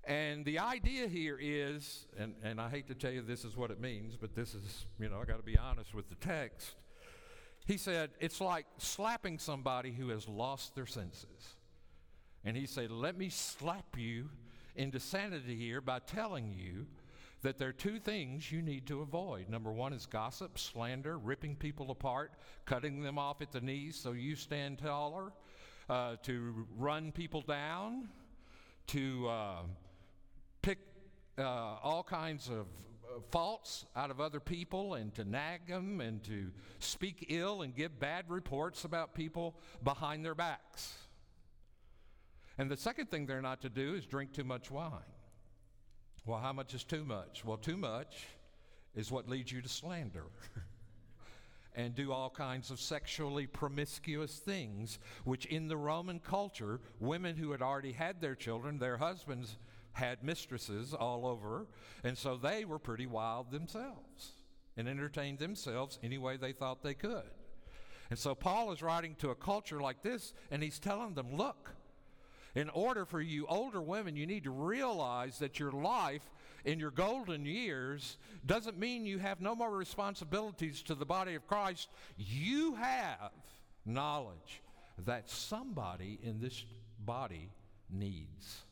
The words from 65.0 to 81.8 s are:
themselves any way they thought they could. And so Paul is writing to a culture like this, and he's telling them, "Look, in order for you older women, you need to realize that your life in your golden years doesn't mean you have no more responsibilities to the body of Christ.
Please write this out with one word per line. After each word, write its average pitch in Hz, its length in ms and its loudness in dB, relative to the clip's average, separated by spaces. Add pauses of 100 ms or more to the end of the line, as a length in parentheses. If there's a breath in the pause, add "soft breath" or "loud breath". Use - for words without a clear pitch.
themselves 135 640 0
any 127 160 0
way 131 180 2
they 131 160 0
thought 131 300 0
they 143 100 0
could. 208 380 0 (800 loud breath)
And 117 80 0
so 139 160 4
Paul 202 360 6
is 156 120 -2
writing 165 380 4
to 143 100 4
a 120 40 2
culture 196 460 0
like 131 220 2
this, 226 320 -2 (160 loud breath)
and 147 120 2
he's 151 160 -2
telling 202 360 0
them, 127 200 -2
"Look, 233 360 2 (840 loud breath)
in 147 180 4
order 214 340 4
for 170 160 0
you 151 260 2
older 208 340 2
women, 175 360 0
you 151 100 0
need 196 160 0
to 139 80 0
realize 143 880 4
that 143 220 0
your 143 100 2
life 151 640 4 (320 loud breath)
in 156 160 4
your 151 100 2
golden 180 560 4
years 143 720 0 (260 loud breath)
doesn't 214 320 4
mean 233 300 2
you 196 140 2
have 196 200 0
no 208 140 4
more 233 160 4
responsibilities 190 1120 0
to 151 140 2
the 143 100 0
body 180 300 4
of - 100 -6
Christ. 202 440 4 (260 loud breath)